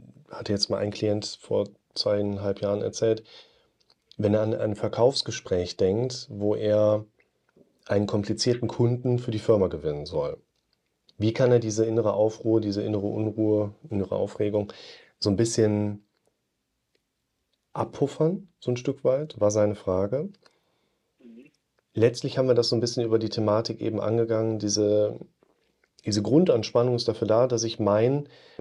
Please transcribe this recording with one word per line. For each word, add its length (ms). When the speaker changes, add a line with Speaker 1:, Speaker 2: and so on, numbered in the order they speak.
Speaker 1:
hatte 220
jetzt 180
mal 80
ein 140
Klient 500
vor 240
zweieinhalb 680
Jahren 200
erzählt, 420
wenn 160
er 80
an 120
ein 220
Verkaufsgespräch 1000
denkt, 520
wo 260
er 500
einen 200
komplizierten 600
Kunden 520
für 120
die 80
Firma 280
gewinnen 380
soll. 320
Wie 160
kann 180
er 80
diese 260
innere 280
Aufruhr, 480
diese 220
innere 240
Unruhe, 680
innere 260
Aufregung 580
so 100
ein 80
bisschen 680
abpuffern, 760
so 120
ein 60
Stück 260
weit, 360
war 120
seine 240
Frage. 540
Speaker 2:
Mhm. 320
Speaker 1:
Letztlich 420
haben 100
wir 80
das 140
so 60
ein 60
bisschen 220
über 160
die 100
Thematik 520
eben 180
angegangen, 600
diese, 600
diese 180
Grundanspannung 720
ist 120
dafür 200
da, 200
dass 160
ich 160
mein, 480